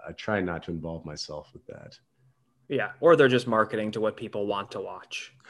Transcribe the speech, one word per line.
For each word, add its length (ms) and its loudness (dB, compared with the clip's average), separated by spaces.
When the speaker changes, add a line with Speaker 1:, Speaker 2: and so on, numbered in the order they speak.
Speaker 1:
I 40 -12
try 280 -2
not 240 -4
to 80 -8
involve 340 -8
myself 460 -12
with 140 -20
that. 300 -18
Speaker 2:
Yeah, 320 -4
or 140 8
they're 140 8
just 180 2
marketing 460 2
to 80 -6
what 160 0
people 300 -6
want 260 -4
to 80 -8
watch, 520 -12